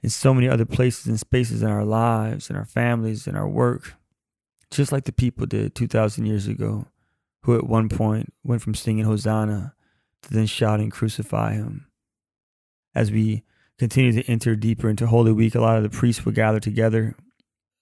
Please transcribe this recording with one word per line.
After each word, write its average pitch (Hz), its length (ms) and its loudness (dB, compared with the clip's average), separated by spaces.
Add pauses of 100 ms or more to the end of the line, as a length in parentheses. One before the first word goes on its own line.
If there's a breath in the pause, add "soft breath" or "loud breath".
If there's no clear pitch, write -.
in 117 60 0
so 135 220 2
many 127 160 4
other 120 160 2
places - 420 0
and 113 120 0
spaces 113 420 -2
in 110 80 0
our 104 160 0
lives, 110 640 0
in - 40 -8
our 104 120 -6
families, 117 600 -2
in 98 80 -6
our 101 140 -2
work, 120 460 -2 (760)
just 139 220 0
like 135 120 -2
the 139 80 -6
people - 340 0
did 104 280 -4
two 117 140 -2
thousand 110 380 0
years 104 200 -2
ago, 107 400 -4 (560)
who 120 140 2
at 113 100 0
one 110 220 2
point 107 440 -2 (120)
went 120 180 -2
from 107 140 -4
singing 110 280 -2
Hosanna 107 680 -2 (480)
to - 100 -12
then 110 140 2
shouting, 107 440 0
"Crucify 107 640 -4
him." 107 340 -8 (1040)
As 107 160 0
we 110 320 0 (340)
continue 127 360 2
to 113 180 0
enter 113 240 2
deeper 113 340 0
into 110 160 0
Holy 117 280 6
Week, 110 240 2
a 117 40 2
lot 113 160 4
of 110 60 2
the 107 60 0
priests - 360 0
would 107 120 -2
gather 110 240 2
together 110 560 0 (640)